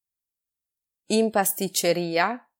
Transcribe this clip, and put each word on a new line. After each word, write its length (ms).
in 220
pasticceria 1160